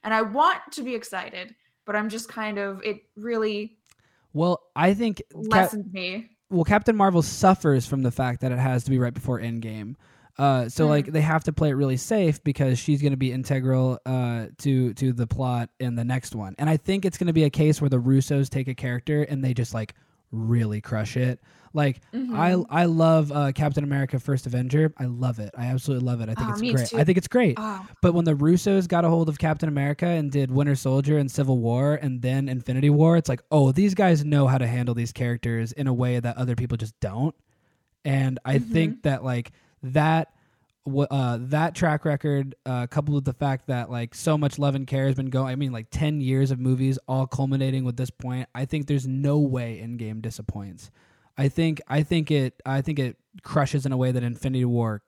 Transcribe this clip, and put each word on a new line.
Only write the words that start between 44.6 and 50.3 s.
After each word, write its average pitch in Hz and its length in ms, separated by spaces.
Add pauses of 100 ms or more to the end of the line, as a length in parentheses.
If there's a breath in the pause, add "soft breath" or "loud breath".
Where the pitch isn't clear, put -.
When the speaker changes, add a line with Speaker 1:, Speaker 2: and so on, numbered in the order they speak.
Speaker 2:
and 135 140
care 135 180
has 135 80
been 131 160
going, 131 220
I 127 40
mean, 139 160
like, 113 180
ten 151 300
years 131 300
of 127 80
movies 131 480
all 131 220
culminating 135 560
with 123 120
this 127 140
point, 127 460
I 131 80
think 143 240
there's 139 180
no 143 320
way 123 440
Endgame 113 380
disappoints. 107 680 (480 soft breath)